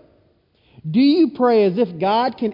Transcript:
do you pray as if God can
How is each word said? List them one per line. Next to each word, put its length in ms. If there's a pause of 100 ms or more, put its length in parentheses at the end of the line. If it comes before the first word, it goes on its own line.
(880)
do 120
you 340
pray 300
as 120
if 240
God 380
can 160